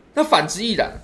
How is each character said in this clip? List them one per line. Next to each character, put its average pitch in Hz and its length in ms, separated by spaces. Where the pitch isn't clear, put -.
那 302 100
反 156 240
之 190 160
亦 233 100
然。 - 300